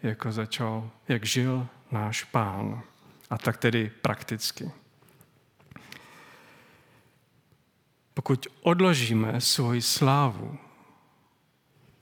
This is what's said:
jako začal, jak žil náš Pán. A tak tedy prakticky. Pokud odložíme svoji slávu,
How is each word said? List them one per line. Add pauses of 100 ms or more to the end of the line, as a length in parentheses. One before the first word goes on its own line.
jako
začal, (180)
jak
žil (240)
náš
Pán. (480)
A
tak
tedy (120)
prakticky. (3500)
Pokud (140)
odložíme
svoji
slávu, (1400)